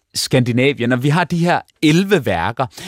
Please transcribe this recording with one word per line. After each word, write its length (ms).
Skandinavien, 800
og 100
vi 60
har 160
de 140
her 220
elleve 440
værker. 400